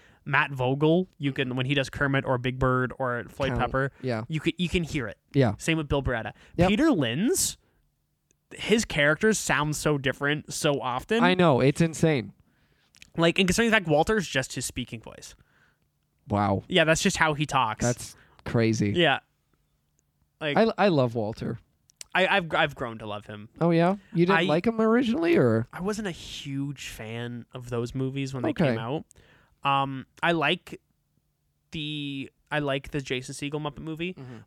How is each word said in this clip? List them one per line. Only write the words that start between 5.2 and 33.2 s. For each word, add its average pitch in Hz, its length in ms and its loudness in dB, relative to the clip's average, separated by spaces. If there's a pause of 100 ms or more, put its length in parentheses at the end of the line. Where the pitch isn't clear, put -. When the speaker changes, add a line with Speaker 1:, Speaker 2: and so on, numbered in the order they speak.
Speaker 2:
Yeah. 123 260 4
Speaker 1:
Same 160 200 0
with 151 100 -4
Bill 143 140 0
Beretta. 117 300 -4 (240)
Speaker 2:
Yep. 175 120 6
Speaker 1:
Peter 233 240 4
Linz, 170 640 0 (1000)
his 214 300 0
characters 156 540 2
sound 147 380 0
so 151 220 0
different 139 540 -2
so 143 280 0
often. 127 440 0
Speaker 2:
I 180 100 4
know. 170 260 6
It's 143 200 4
insane. 156 520 0 (840)
Speaker 1:
Like, 170 220 2
and 190 100 2
considering 226 220 2
the 214 60 6
fact 180 120 0
Walter's 160 400 4
just - 260 -4
his 127 100 -6
speaking 120 360 -8
voice. - 340 -18 (920)
Speaker 2:
Wow. 202 400 2
Speaker 1:
Yeah, 175 160 2
that's 160 180 2
just 196 160 0
how 160 160 2
he 147 100 -4
talks. 127 400 -2
Speaker 2:
That's - 300 -2 (320)
crazy. 113 480 2
Speaker 1:
Yeah. 156 240 2 (1200)
Like, 147 160 -2
Speaker 2:
I, 220 220 4
I 196 100 4
love 127 260 2
Walter. 117 440 -6 (560)
Speaker 1:
I, 180 120 4
I've, 175 280 0
I've 156 200 0
grown 113 240 -8
to 113 80 -12
love 104 200 -8
him. 107 220 -14 (120)
Speaker 2:
Oh, 165 100 4
yeah? 175 260 4 (180)
You 170 120 4
didn't 175 120 4
Speaker 1:
I 165 40 2
Speaker 2:
like 175 240 2
him 226 140 0
originally, 247 560 2
or? 120 360 4
Speaker 1:
I - 80 -12
wasn't 208 280 -4
a 175 40 -4
huge 139 760 -8
fan 117 640 -10
of 120 160 -14
those 120 240 -4
movies 131 400 -4
when 127 80 -6
they 320 80 0
Speaker 2:
Okay. 165 200 2
Speaker 1:
came 113 80 0
out. 120 260 -6 (600)
Um, 139 420 0 (160)
I 170 100 4
like 165 480 -2 (920)
the, 147 600 -8 (200)
I 151 80 -2
like 139 320 -2
the 147 100 -4
Jason 131 340 -6